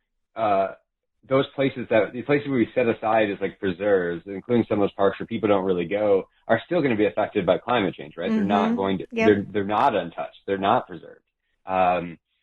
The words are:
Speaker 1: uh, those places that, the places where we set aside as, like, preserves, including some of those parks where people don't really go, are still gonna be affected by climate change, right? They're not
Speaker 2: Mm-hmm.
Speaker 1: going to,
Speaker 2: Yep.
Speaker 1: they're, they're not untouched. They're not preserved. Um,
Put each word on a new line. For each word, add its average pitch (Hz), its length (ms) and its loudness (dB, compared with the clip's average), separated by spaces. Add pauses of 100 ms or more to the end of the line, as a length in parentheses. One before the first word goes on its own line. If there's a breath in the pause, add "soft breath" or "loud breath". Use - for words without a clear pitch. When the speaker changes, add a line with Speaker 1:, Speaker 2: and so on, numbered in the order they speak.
(380)
Speaker 1:
uh, 98 320 0 (580)
those 135 260 2
places 131 360 -2
that, 107 240 2
the 123 80 -8
places 143 260 0
where 135 120 0
we 107 140 2
set 123 140 0
aside 110 420 0
as, 95 120 -6
like, 95 180 -6
preserves, 90 680 0
including 101 440 -2
some 107 100 0
of 101 40 2
those 95 120 -2
parks 98 240 2
where 92 80 -8
people 107 220 -2
don't 95 160 2
really 90 200 0
go, 101 420 0 (200)
are 113 180 2
still 175 160 0
gonna 131 140 2
be 104 100 2
affected 101 400 -2
by 90 120 4
climate 107 360 0
change, 76 240 -16
right? 87 120 -4
They're 220 160 0
not 101 240 2
Speaker 2:
Mm-hmm. 226 80 -2
Speaker 1:
going 98 220 0
to, - 120 -10
Speaker 2:
Yep. 110 160 0
Speaker 1:
they're, 101 240 4
they're 101 140 -2
not 110 300 0
untouched. 85 420 -6 (100)
They're 98 100 -2
not 104 300 0
preserved. - 340 -18 (440)
Um, 90 520 0 (260)